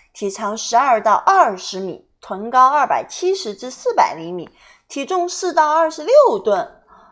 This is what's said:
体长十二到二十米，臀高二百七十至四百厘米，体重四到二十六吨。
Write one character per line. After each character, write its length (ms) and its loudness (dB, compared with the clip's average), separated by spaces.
体 180 -6
长 260 -6
十 200 -2
二 260 2
到 120 4
二 420 4
十 240 -10
米， 280 -10
臀 280 -10
高 200 6
二 180 2
百 180 -2
七 300 -4
十 180 -8
至 160 -12
四 240 -6
百 220 2
厘 160 -12
米， 180 -10
体 160 -8
重 240 -2
四 240 -6
到 200 2
二 180 2
十 140 -12
六 340 6
吨。 380 -4